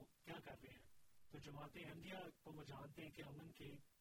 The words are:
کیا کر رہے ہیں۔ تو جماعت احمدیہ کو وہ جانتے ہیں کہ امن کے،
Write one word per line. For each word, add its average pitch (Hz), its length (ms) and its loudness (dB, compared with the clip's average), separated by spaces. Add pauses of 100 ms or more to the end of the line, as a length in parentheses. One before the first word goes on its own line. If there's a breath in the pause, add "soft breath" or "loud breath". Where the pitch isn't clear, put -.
(240)
کیا 165 200 2
کر 139 200 0
رہے 135 100 -4
ہیں۔ - 80 -8 (500)
تو 151 80 0
جماعت 147 360 2
احمدیہ 165 380 2 (280)
کو 160 100 -2
وہ 156 120 0
جانتے 147 380 0
ہیں 156 100 2
کہ - 100 -2
امن 151 300 0
کے، 143 240 0 (260)